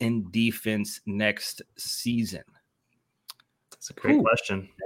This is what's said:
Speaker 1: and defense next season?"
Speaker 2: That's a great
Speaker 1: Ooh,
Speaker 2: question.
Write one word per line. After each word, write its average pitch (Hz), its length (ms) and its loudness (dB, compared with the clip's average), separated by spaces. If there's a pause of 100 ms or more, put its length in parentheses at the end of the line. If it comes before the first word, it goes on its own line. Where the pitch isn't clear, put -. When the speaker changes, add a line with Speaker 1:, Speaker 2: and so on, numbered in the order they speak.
Speaker 1:
and 113 320 0
defense 110 720 0
next 104 560 -2 (160)
season?" 113 680 -4 (1300)
Speaker 2:
That's - 200 -16
a - 40 -20
great - 220 4
Speaker 1:
Ooh, 262 60 6
Speaker 2:
question. 104 460 0 (180)